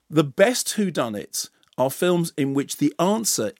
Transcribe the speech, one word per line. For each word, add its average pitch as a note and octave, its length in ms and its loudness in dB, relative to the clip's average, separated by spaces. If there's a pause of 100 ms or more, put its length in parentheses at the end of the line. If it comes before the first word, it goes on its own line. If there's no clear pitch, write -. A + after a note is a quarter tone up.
(100)
The D#3 140 4
best G3 520 2
whodunits D3 760 -4 (280)
are C3 120 2
films F3 460 2
in C#3 180 0
which - 240 -2
the D3 200 2
answer F#3+ 600 0